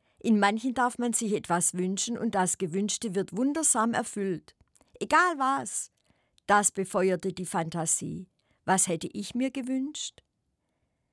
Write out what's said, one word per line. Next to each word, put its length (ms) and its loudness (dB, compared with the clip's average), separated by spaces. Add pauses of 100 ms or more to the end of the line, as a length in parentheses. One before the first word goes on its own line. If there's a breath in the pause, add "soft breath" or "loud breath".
(200 soft breath)
In 180 4
manchen 340 2
darf 260 0
man 140 0
sich 220 -2
etwas 400 0
wünschen 420 -2
und 180 -2
das 240 2
Gewünschte 580 -2
wird 200 -2
wundersam 580 2
erfüllt. 600 -4 (440)
Egal 380 2
was. 540 -2 (560)
Das 240 6
befeuerte 600 0
die 120 -8
Fantasie. 840 -2 (360)
Was 220 4
hätte 220 -2
ich 260 -8
mir 160 0
gewünscht? 720 -6 (920)